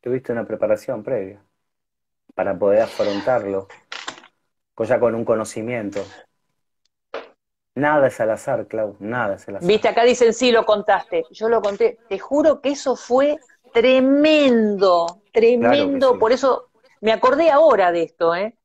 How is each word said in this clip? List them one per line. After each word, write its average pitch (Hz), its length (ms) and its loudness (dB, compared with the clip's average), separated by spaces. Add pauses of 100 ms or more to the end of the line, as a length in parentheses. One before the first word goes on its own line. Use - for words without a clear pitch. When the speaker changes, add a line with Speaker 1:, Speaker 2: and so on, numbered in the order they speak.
Speaker 1:
Tuviste 127 300 -6
una 113 140 -6
preparación 107 560 -4
previa 104 400 -8 (920)
para 95 240 -4
poder 104 240 2
afrontarlo, 101 840 -4 (1040)
co-, 113 100 -6
ya 113 160 0
con 117 140 0
un 117 100 -6
conocimiento. 110 760 -6 (1700)
Nada 147 340 2
es - 120 -6
al 110 100 -2
azar, 110 360 -6
Clau, 107 340 -6
nada 110 360 -6
es - 120 -20
al 101 80 -12
azar. 175 120 -4
Speaker 2:
Viste, 214 200 0
acá 226 160 0
dicen, 240 300 2
"Sí, 254 180 0
lo 220 140 2
contaste". 196 640 -2
Yo 220 180 -6
lo 226 140 0
conté. 208 360 -2 (100)
Te 196 100 -6
juro 269 420 0
que 262 100 -4
eso 277 260 -4
fue 285 420 0 (340)
tremendo, 240 1500 2 (100)
tremendo. 233 260 4
Speaker 1:
Claro 277 340 2
que 269 100 0
sí. 254 160 2
Speaker 2:
Por 220 140 2
eso 262 380 -2 (300)
me 220 120 0
acordé 269 380 2
ahora 254 420 4
de 170 100 0
esto, 165 320 -2
¿eh? 202 300 -6